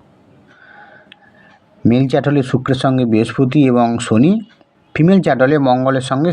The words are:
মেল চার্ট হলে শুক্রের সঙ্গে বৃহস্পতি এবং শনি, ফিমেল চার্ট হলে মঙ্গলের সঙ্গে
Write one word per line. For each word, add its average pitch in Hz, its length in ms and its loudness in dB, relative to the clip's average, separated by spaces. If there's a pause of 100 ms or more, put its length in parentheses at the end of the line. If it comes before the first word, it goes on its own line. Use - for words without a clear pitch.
(1900)
মেল 123 260 2
চার্ট 139 180 -2
হলে 143 140 0
শুক্রের 131 400 -4
সঙ্গে 131 220 0
বৃহস্পতি 117 540 0 (120)
এবং 120 160 2 (120)
শনি, 117 320 2 (640)
ফিমেল 185 320 2
চার্ট 139 160 0
হলে 135 160 2
মঙ্গলের 131 520 0
সঙ্গে 143 240 -2